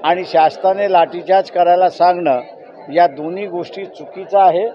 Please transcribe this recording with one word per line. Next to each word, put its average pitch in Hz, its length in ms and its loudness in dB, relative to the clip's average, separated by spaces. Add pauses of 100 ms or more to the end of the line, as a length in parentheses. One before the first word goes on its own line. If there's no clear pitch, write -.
आणि 175 220 0
शासनाने 190 640 0
लाठीचार्ज 175 600 0
करायला 175 380 2
सांगणं, 170 520 0 (520)
या 170 140 4
दोन्ही 170 400 -8
गोष्टी 180 380 -10
चुकीचं 185 540 -4
आहे 190 360 2